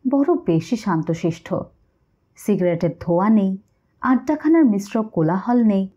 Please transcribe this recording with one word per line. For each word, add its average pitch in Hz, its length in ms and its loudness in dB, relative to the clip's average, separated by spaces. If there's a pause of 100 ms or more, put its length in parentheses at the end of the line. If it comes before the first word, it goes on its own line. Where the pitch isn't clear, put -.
(100)
বড় 277 240 2 (100)
বেশি 165 300 0
শান্তশিষ্ট। 165 800 -4 (800)
সিগারেটের 175 540 -2 (100)
ধোঁয়া 175 300 0
নেই, 196 280 2 (440)
আড্ডাখানার 302 640 2
মিশ্র 208 380 0
কোলাহল 190 600 0
নেই। 196 340 2